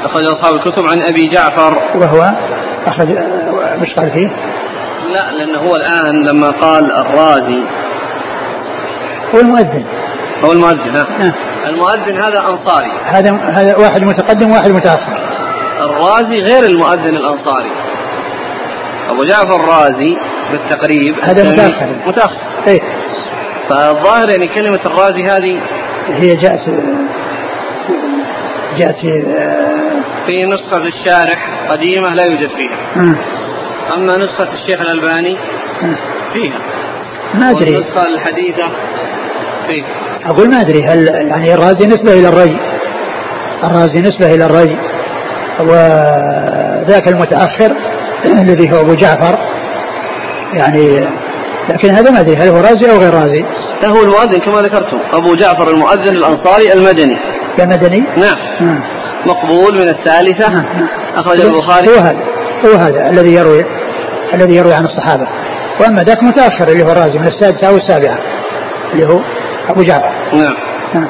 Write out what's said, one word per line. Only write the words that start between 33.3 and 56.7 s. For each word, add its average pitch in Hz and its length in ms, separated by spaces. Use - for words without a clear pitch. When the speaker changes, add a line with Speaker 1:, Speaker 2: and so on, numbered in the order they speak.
Speaker 1:
أما 185 200
نسخة 190 360
الشيخ 185 280
الألباني 165 560
Speaker 2:
مم. 170 140
Speaker 1:
فيها. 160 260
Speaker 2:
ما 247 160
أدري. 175 240
Speaker 1:
والنسخة 175 320
الحديثة 170 600
فيها. 151 180
Speaker 2:
أقول 175 260
ما 254 100
أدري 151 240
هل 160 240
يعني 160 460
الرازي 185 320
نسبة 214 260
إلى 180 160
الري، 170 320
الرازي 170 360
نسبة 180 340
إلى 160 100
الري، 160 340
وذاك 156 1500
المتأخر 180 680
<clears throat> 226 180
الذي 170 300
هو 165 80
أبو 160 140
جعفر 165 440
يعني، 147 560
لكن - 200
هذا 220 220
ما 240 100
أدري 156 160
هل 175 120
هو 170 80
رازي 220 340
أو 214 80
غير 175 160
رازي. 151 300
Speaker 1:
لا، 208 60
هو 214 140
المؤذن 202 360
كما 208 220
ذكرتم، 202 380
أبو 170 220
جعفر 175 360
المؤذن 185 460
الأنصاري 180 560